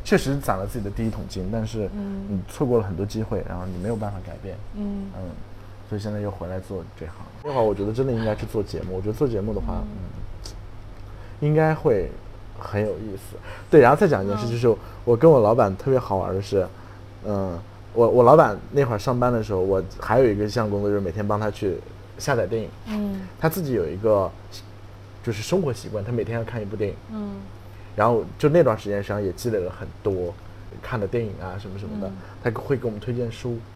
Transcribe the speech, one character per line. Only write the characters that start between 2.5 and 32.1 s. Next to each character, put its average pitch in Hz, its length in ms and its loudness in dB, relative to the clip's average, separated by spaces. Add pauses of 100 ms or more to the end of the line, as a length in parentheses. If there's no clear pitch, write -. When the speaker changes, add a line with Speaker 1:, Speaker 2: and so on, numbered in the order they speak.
Speaker 1:
过 120 120 4
了 98 60 2
很 95 120 -4
多 98 80 -2
机 107 180 -4
会， 107 260 -4
然 92 100 -6
后 90 80 -6
你 92 120 -8
没 92 100 -4
有 117 80 -2
办 104 140 -4
法 95 160 -8
改 82 160 -12
变。 95 140 -10 (180)
Speaker 2:
嗯。 202 420 -6
Speaker 1:
嗯， 92 140 -8 (580)
所 107 80 -6
以 101 40 -4
现 104 120 -6
在 104 80 -4
又 101 100 -2
回 87 180 -10
来 92 100 -6
做 92 260 -8 (140)
这 82 80 -10
行。 90 80 -12 (300)
那 147 80 -4
会 135 60 2
儿 117 40 6
我 107 120 4
觉 101 100 -2
得 107 80 0
真 131 140 0
的 127 60 0
应 113 120 0
该 107 100 2
去 107 120 -4
做 104 160 0
节 - 200 -6
目， 90 140 -6
我 95 40 -4
觉 98 80 -2
得 110 40 -2
做 143 140 2
节 110 140 0
目 107 120 -2
的 98 80 -2
话， - 220 -4
Speaker 2:
嗯。 - 40 -4 (100)
Speaker 1:
嗯， - 1500 -10
应 151 80 4
该 156 200 6
会 104 360 2 (480)
很 - 220 -2
有 104 180 0
意 101 180 -8
思。 - 200 -14 (340)
对， 151 100 12
然 123 100 12
后 151 60 8
再 196 100 6
讲 107 180 4
一 101 40 0
件 101 100 0
事， 113 80 -2
Speaker 2:
嗯。 117 40 -2
Speaker 1:
就 120 60 -2
是 117 200 6 (280)
我 120 120 6
跟 156 140 10
我 135 100 10
老 107 140 6
板 101 220 4
特 - 140 -2
别 131 80 6
好 101 200 0
玩 92 160 -2
的 98 60 0
是， 98 260 2 (580)
嗯， 95 340 -2 (340)
我， 117 160 6
我 120 140 6
老 143 140 10
板 117 200 6 (140)
那 139 140 4
会 120 100 0
儿 104 40 0
上 123 200 0
班 123 140 4
的 113 100 2
时 104 100 -4
候， 92 80 2
我 95 220 4 (160)
还 117 220 4
有 131 60 8
一 104 100 4
个 104 120 0
项 110 220 0
工 101 100 0
作， 104 80 0
就 101 60 2
是 101 60 2
每 92 100 -2
天 101 160 -4
帮 104 120 2
他 107 120 0
去 95 280 -2 (400)
下 143 160 0
载 107 120 2
电 110 160 -2
影。 - 60 -8 (180)
Speaker 2:
嗯。 202 360 -4 (180)
Speaker 1:
他 160 80 2
自 180 120 -2
己 139 120 -2
有 87 160 0
一 82 80 -6
个， 101 340 2 (920)
就 117 100 -4
是 104 100 -6
生 185 180 0
活 143 120 -2
习 - 160 -8
惯， 104 160 -4
他 120 80 -4
每 123 120 0
天 117 140 -4
要 113 60 -2
看 117 180 -6
一 - 20 -6
部 101 120 -8
电 101 140 0
影。 - 60 -10 (160)
Speaker 2:
嗯。 202 240 -8 (580)
Speaker 1:
然 107 140 4
后 113 160 4 (140)
就 147 100 4
那 165 140 8
段 110 160 4
时 104 100 -8
间， 101 100 0
实 101 40 -2
际 - 60 -8
上 104 140 -2
也 92 100 0
积 120 180 -4
累 107 80 2
了 90 120 0
很 - 160 -10 (160)
多 90 300 0 (480)
看 - 180 -4
的 101 80 -2
电 120 160 0
影 104 100 -4 (100)
啊 92 160 -8
什 98 100 -10
么 95 100 -10
什 107 80 -8
么 107 140 -6
的， 95 60 -4
Speaker 2:
嗯。 95 60 -6 (300)